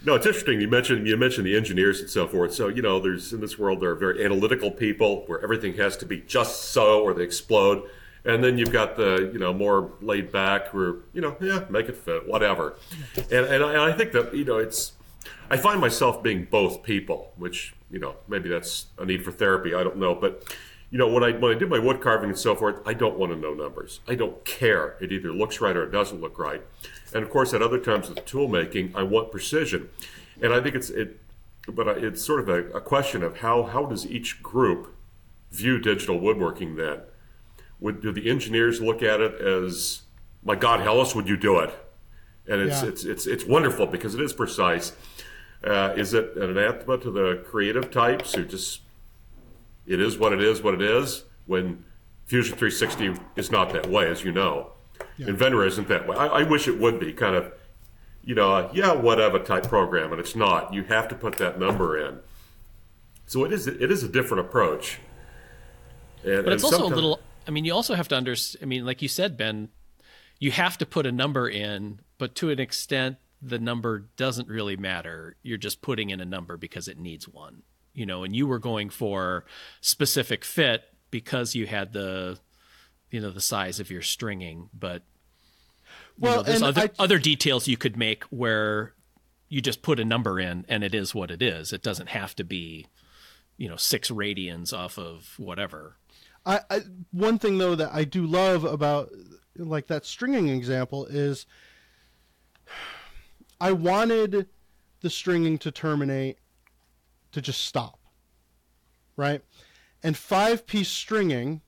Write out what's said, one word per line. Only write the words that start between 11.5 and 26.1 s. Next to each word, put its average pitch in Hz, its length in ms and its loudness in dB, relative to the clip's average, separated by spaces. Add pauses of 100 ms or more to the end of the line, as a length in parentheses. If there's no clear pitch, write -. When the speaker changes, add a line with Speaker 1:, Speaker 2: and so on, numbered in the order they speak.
Speaker 1:
make 110 180 0
it - 80 -10
fit, - 320 -4
whatever." 98 480 0 (400)
And, 127 300 2
and 139 180 4
I, 147 60 0
and 151 100 4
I 156 120 4
think 220 200 0
that, 120 220 2
you 143 100 0
know, 120 140 2
it's, - 340 -2 (560)
I 135 80 2
find 202 240 4
myself 123 420 4
being 98 220 0
both 95 380 2
people, 98 540 -4
which, - 380 -10 (160)
you 92 100 -10
know, 69 160 -8 (120)
maybe 95 200 -2
that's - 380 -4 (120)
a 92 80 -6
need 92 180 0
for 92 60 -6
therapy. 92 440 2
I 90 100 2
don't 90 120 0
know. 92 180 2
But, 95 280 -2 (480)
you 123 80 -2
know, 123 100 6
when 120 140 4
I, 120 100 4
when 117 220 4
I 110 40 0
do 190 80 2
my 160 120 2
wood 127 220 2
carving 110 300 2
and - 80 -4
so 107 180 2
forth, 104 280 0
I 107 100 -2
don't 110 220 2
wanna 90 200 0
know 76 180 -6
numbers. - 540 -10
I 123 80 0
don't - 280 -4
care. 90 560 2
It 92 120 -4
either 87 200 -4
looks 104 280 -2
right 98 160 2
or 85 80 2
it 82 80 -6
doesn't 98 280 0